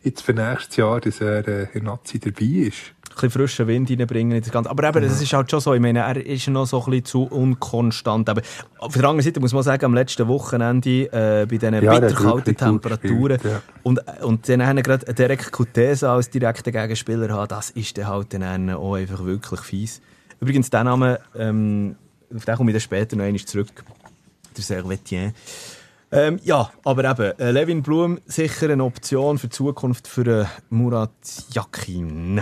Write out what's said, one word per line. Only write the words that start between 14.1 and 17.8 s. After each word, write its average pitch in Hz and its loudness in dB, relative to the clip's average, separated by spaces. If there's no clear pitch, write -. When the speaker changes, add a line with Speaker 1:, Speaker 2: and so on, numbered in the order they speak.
Speaker 2:
und 113 0
dann 123 4
haben 139 2
wir 131 0
gerade 131 0
Derek 127 0
Kutesa 127 2
als 123 0
direkten 120 -2
Gegenspieler 113 -2
haben, 104 -2
das - -8
ist - -8